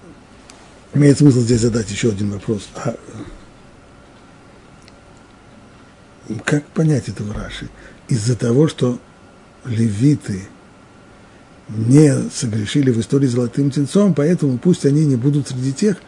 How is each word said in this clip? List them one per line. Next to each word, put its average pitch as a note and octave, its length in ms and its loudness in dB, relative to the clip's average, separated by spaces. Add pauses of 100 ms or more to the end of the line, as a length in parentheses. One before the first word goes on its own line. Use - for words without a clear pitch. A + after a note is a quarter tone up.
(920)
имеет C#3+ 240 6
смысл C#3 220 6
здесь A#2 220 2
задать A2 280 0
ещё A2 220 -2
один G2+ 180 -4
вопрос. G2+ 460 -6
А A#2 200 -6 (3500)
как D3 220 -2
понять D#3 420 0
этого G#2 240 -10
Раши? - 360 -12 (380)
Из-за A#2 280 -2
того, B2 320 2
что B2 320 -2 (680)
левиты A2 840 -2 (1200)
не A#2+ 600 4
согрешили A#2+ 600 -2
в A2+ 80 0
истории C#3 280 0
с B2 40 -2
золотым B2 400 -2
тельцом, F3 420 0
поэтому D3 460 0
пусть F3 260 0
они D3 200 4
не C#3 100 2
будут C#3 320 0
среди C3 260 -4
тех, G#3 240 0 (100)